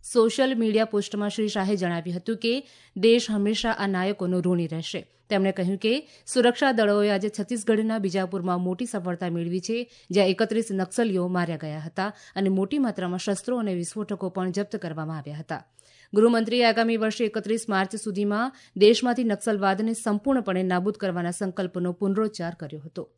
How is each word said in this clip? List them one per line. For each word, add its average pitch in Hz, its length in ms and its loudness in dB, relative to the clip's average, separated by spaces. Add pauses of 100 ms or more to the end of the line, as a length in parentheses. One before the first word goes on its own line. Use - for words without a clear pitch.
(120)
સોશિયલ 240 460 4
મીડિયા 220 260 2
પોસ્ટમાં 208 460 -2
શ્રી 214 180 -2
શાહે 202 280 0
જણાવ્યું 170 400 -4
હતું 220 200 -4
કે 240 320 -2 (280)
દેશ 226 340 6
હંમેશા 214 400 0
આ 202 160 -2
નાયકોનો 185 540 0
ઋણી 175 260 0
રહેશે. 160 420 -8 (200)
તેમણે 196 240 2
કહ્યું 190 260 -2
કે 247 300 0 (180)
સુરક્ષા 247 460 4
દળોએ 208 380 4
આજે 202 200 0 (100)
છત્તીસગઢના 220 580 0
બીજાપુરમાં 185 640 -2
મોટી 180 260 -2
સફળતા 180 440 -4
મેળવી 170 300 -2
છે, 233 300 -6 (200)
જ્યાં 190 180 4
એકત્રીસ 220 440 0
નક્સલીઓ 185 560 0
માર્યા 175 280 0
ગયા 156 220 -8
હતા 185 340 -6 (240)
અને 196 120 2
મોટી 196 300 0
માત્રામાં 185 400 -2
શસ્ત્રો 214 400 -2
અને 202 160 -2
વિસ્ફોટકો 190 540 -6
પણ 185 220 -4
જપ્ત 202 260 -4
કરવામાં 160 420 -8
આવ્યા 147 180 -10
હતા. 156 280 -8 (500)
ગૃહમંત્રીએ 226 500 4
આગામી 226 320 4
વર્ષે 214 280 0
એકત્રીસ 214 440 -2
માર્ચ 190 280 0
સુધીમાં 208 560 -2 (240)
દેશમાંથી 233 480 6
નક્સલવાદને 214 680 0
સંપૂર્ણપણે 208 680 0
નાબૂદ 185 320 0
કરવાના 175 360 -2
સંકલ્પનો 180 640 -4
પુનરોચ્ચાર 196 640 -2
કર્યો 151 260 -12
હતો. 156 380 -14